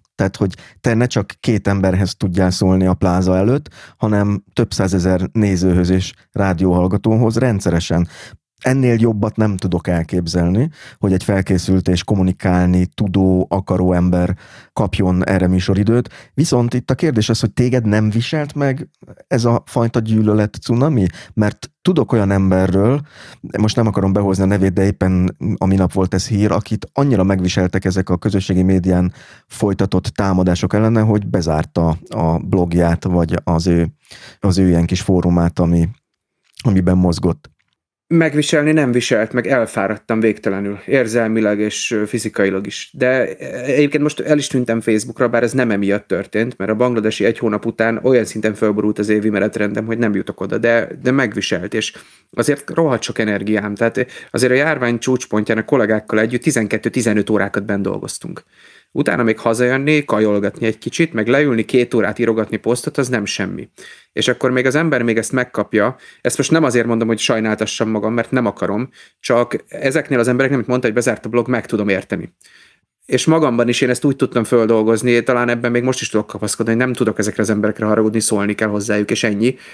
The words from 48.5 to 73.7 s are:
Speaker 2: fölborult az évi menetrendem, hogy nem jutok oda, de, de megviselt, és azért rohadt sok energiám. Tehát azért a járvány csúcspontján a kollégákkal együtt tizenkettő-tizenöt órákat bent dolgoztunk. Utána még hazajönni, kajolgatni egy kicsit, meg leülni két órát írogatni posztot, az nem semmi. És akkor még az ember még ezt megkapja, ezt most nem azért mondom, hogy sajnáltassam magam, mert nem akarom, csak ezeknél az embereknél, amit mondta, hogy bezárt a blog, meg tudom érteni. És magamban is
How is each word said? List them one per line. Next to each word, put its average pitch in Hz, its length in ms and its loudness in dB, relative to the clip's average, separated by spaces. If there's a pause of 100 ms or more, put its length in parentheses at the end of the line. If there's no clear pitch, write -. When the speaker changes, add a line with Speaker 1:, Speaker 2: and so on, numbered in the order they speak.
Speaker 2:
fölborult 107 460 0
az 104 100 -2
évi 107 200 2
menetrendem, 107 560 -2
hogy 113 120 -4
nem 110 180 0
jutok - 260 -6
oda, 104 160 -4
de, 117 300 0 (140)
de 127 100 0
megviselt, 101 600 -2
és - 200 -6 (380)
azért 139 380 -2
rohadt 143 340 0
sok - 160 -6
energiám. 104 560 -2
Tehát 113 320 -2 (240)
azért 127 200 2
a 127 40 4
járvány 127 440 0
csúcspontján 110 580 -2
a 110 80 -2
kollégákkal 110 540 0
együtt 117 220 -2
tizenkettő-tizenöt 110 880 -2
órákat 101 360 -2
bent 101 180 -4
dolgoztunk. 98 600 -8 (520)
Utána - 280 0
még 110 160 0
hazajönni, 131 680 0
kajolgatni 104 600 0
egy 110 120 -2
kicsit, 165 360 -2
meg 110 140 -2
leülni 127 380 2
két 123 280 0
órát 107 260 0
írogatni 113 380 0
posztot, - 400 -4
az 127 120 0
nem 110 160 -2
semmi. - 440 -8 (420)
És - 160 -2
akkor - 240 0
még 127 140 0
az 131 100 0
ember 151 260 0
még 113 160 0
ezt 110 140 -4
megkapja, 120 640 -2 (260)
ezt - 160 -2
most - 140 -2
nem 160 120 4
azért 120 220 2
mondom, 113 220 0
hogy 113 120 0
sajnáltassam 110 680 -2
magam, 110 240 -4
mert 117 180 -2
nem 127 140 0
akarom, 101 440 -4 (300)
csak 120 480 0
ezeknél 139 520 -2
az 117 80 2
embereknél, 131 300 2
amit 117 120 -4
mondta, 123 180 0
hogy 107 80 -2
bezárt 117 300 -2
a 107 40 -10
blog, 117 180 0
meg 123 180 -2
tudom 104 220 -2
érteni. 92 460 -4 (720)
És - 200 -2
magamban 135 420 2
is 120 140 -2